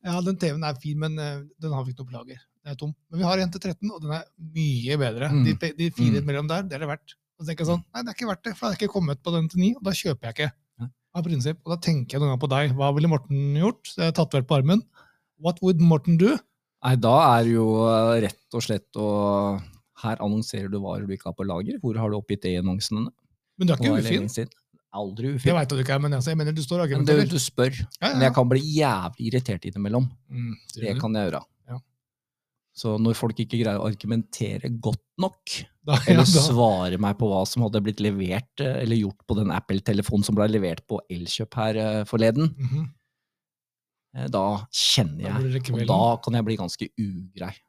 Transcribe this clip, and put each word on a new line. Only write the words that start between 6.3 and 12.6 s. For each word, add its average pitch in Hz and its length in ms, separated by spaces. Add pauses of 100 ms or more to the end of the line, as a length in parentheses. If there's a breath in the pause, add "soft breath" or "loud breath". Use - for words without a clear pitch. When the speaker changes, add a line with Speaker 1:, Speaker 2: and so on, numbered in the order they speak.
Speaker 1:
der, 170 160
det 156 140
er 156 80
det 143 80
verdt. - 240 (180)
Og 170 80
så 151 60
tenker 160 160
jeg 165 80
sånn, 175 180
«Nei, 247 120
det 240 100
er - 20
ikke 233 160
verdt - 160
det, 208 80
for - 60
da 226 80
hadde 185 100
jeg 208 80
ikke 202 80
kommet 151 280
på 170 120
den 160 160
til 180 80
ni, 196 160
og 247 80
da 190 80
kjøper 147 380
jeg 113 80
ikke.» 147 120 (300)
Speaker 2:
Nei. 120 80 (280)
Speaker 1:
Av 170 100
prinsipp. 156 400
Og 165 100
da - 80
tenker 139 320
jeg 143 80
noen 143 100
gang 127 80
på 147 100
deg. 139 280